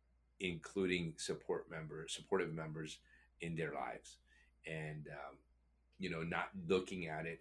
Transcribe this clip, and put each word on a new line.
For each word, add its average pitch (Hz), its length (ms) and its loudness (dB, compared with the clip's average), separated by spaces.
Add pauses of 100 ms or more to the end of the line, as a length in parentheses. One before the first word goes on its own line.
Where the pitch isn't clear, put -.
(400)
including 87 760 2
support - 540 -2
members, 78 420 -6
supportive 90 400 2
members 78 460 -4 (420)
in 85 140 -2
their 80 180 0
lives, 62 440 -4 (500)
and, 78 420 -4
um, 69 280 -8 (640)
you 92 120 0
know, 82 140 0
not 85 240 2 (180)
looking 92 400 4
at 80 180 -2
it 82 160 -4